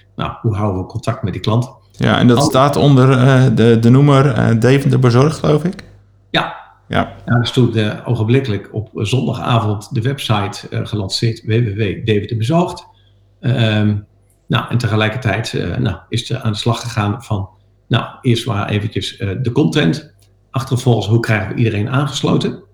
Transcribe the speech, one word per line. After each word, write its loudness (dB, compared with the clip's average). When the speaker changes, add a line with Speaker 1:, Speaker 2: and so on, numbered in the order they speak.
Speaker 1:
Nou, -6
hoe -2
houden -2
we -12
contact -6
met -4
die -8
klant? 0
Speaker 2:
Ja, 0
en 4
dat 6
Speaker 1:
Ander- 2
Speaker 2:
staat 4
onder, 6
eh, 4
de, 6
de 6
noemer, 6
eh, 2
Deventer 2
Bezorgd, 4
geloof 0
ik? -6
Speaker 1:
Ja. -4
Speaker 2:
Ja. -2
Speaker 1:
Ja, 2
dat 0
stond, 2
eh, -2
ogenblikkelijk -2
op -8
zondagavond -2
de -2
website, -4
eh, -6
gelanceerd, -4
W -4
W 0
W -4
Deventer 0
Bezorgd. -2
Ehm, 0
nou, -2
en 0
tegelijkertijd, -2
eh, -4
nou, -2
is -6
er -4
aan -2
de -6
slag -2
gegaan -4
van, -4
nou, 0
eerst 0
maar -4
eventjes, -4
eh, -6
de -2
content. 0
Achtervolgens, 0
hoe 2
krijgen -2
we -8
iedereen -2
aangesloten? -2